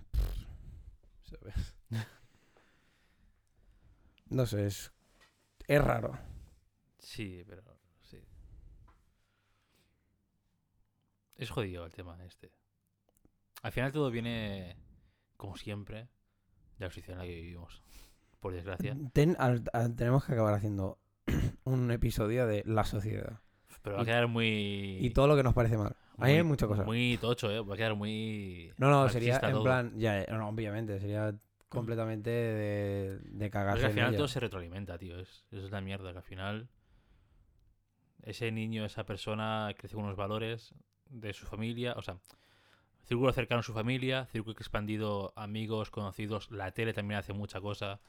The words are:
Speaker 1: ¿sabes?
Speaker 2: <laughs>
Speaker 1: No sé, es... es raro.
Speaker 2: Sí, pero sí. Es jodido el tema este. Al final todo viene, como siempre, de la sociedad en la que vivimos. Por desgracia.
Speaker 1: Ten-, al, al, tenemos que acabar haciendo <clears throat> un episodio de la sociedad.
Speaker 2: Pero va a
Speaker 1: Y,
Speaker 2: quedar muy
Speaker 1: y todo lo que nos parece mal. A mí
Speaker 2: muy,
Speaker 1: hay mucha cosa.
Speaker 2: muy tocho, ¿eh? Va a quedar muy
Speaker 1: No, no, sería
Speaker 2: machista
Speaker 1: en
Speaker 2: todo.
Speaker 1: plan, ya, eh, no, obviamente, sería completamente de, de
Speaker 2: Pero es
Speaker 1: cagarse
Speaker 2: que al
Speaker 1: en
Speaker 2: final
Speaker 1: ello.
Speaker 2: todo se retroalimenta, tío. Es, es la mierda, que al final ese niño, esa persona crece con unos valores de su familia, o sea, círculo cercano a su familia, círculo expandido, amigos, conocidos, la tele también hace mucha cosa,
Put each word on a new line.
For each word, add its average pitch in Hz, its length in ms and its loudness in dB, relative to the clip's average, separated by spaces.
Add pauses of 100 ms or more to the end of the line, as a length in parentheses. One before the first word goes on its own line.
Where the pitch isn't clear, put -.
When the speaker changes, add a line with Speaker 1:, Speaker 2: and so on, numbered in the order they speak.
(1200)
Speaker 1:
¿sabes? - 520 -6 (160)
Speaker 2:
<laughs> 110 180 -4 (2250)
Speaker 1:
No 127 160 2
sé, 104 200 0
es... - 260 -6 (760)
es 143 160 6
raro. 123 340 0 (800)
Speaker 2:
Sí, 92 480 -10
pero 92 160 -18 (380)
sí. - 180 -20 (3250)
Es 123 140 -8
jodido 92 340 -4
el 82 80 -14
tema 90 320 -14
este. - 260 -20 (1120)
Al 110 100 -4
final 131 200 0
todo 143 180 2
viene, 110 680 -4 (600)
como 95 200 -10
siempre, 107 520 -10 (680)
de 95 80 -4
la 87 40 -6
sociedad 92 220 -12
en 90 60 -8
la 92 60 -6
que 85 160 -8
vivimos. 85 420 -14 (580)
Por 92 140 -4
desgracia. 90 420 -4 (160)
Speaker 1:
Ten-, 156 260 6
al, 123 240 4 (100)
al, 117 220 2
tenemos 131 300 4
que - 80 -2
acabar 107 220 6
haciendo 98 440 0 (280)
<clears throat> - 380 2
un 127 260 2
episodio 117 560 4
de 104 200 2
la 110 180 4
sociedad. 104 560 -4 (420)
Speaker 2:
Pero 101 140 -4
va 104 60 2
a - 20 2
Speaker 1:
Y, - 20 2
Speaker 2:
quedar 120 220 4
muy 104 720 0
Speaker 1:
y 117 100 2
todo 135 160 8
lo 151 100 10
que 139 60 8
nos 123 120 6
parece 117 220 6
mal. 104 180 0 (220)
A 107 80 0
mí 131 60 8
Speaker 2:
muy, 151 80 10
Speaker 1:
hay 170 40 8
mucha 143 240 2
cosa. 101 180 2
Speaker 2:
muy 117 360 2
tocho, 113 300 0
¿eh? 110 100 0
Va 101 140 -6
a - 20 -4
quedar 110 180 0
muy 104 840 -4
Speaker 1:
No, 139 100 6
no, 139 200 8
sería 120 260 4
Speaker 2:
machista 131 140 2
Speaker 1:
en - 40 4
Speaker 2:
todo. 107 120 4
Speaker 1:
plan, 127 340 2
ya, 104 240 2
eh, - 80 -4
no, 110 180 -2
obviamente, 107 520 -2
sería 107 340 0 (340)
completamente 113 640 -2
de, 104 880 0
de - 60 -12
Speaker 2:
Pero - 220 -10
es 98 40 -4
Speaker 1:
cagarse 101 300 2
Speaker 2:
que 131 60 4
al 123 40 4
Speaker 1:
en 104 60 2
Speaker 2:
final 120 140 4
Speaker 1:
ello. 110 80 2
Speaker 2:
todo 147 100 2
se 139 120 -4
retroalimenta, 92 560 -6
tío. 87 220 -10
Es, - 320 -16
es 95 220 -10
la 101 80 -4
mierda, 95 320 -6
que 90 60 -14
al 87 60 -12
final 101 440 -6 (1500)
ese 113 300 -6
niño, 110 320 -4
esa 104 200 -8
persona 110 720 -4
crece 104 200 -14
con 107 80 -4
unos 101 120 -6
valores 110 560 -4 (360)
de 110 240 -10
su - 140 -16
familia, 117 500 -4
o 104 60 -8
sea, 90 140 -10 (840)
círculo 123 300 4
cercano 120 280 2
a 110 40 -2
su 120 100 -8
familia, 127 520 0
círculo 110 260 -6
expandido, 104 840 -2
amigos, 107 540 -4
conocidos, 104 640 -6
la 98 200 -6
tele 113 220 0
también 104 240 -2
hace 98 140 -4
mucha 101 280 -6
cosa, 101 480 -6